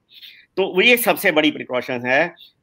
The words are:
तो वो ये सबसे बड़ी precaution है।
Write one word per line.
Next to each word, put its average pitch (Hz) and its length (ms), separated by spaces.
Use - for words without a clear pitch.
तो 185 60
वो 185 180
ये 240 160
सबसे 196 340
बड़ी 156 200
precaution 127 540
है। 151 300